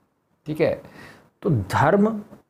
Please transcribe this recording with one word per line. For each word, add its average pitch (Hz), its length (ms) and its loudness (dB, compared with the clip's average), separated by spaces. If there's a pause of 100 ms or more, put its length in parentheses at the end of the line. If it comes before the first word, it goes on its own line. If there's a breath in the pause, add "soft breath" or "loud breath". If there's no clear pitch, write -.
(460)
ठीक 156 160 -4
है। 127 200 -2 (600 loud breath)
तो - 80 -2
धर्म, 180 720 2 (280)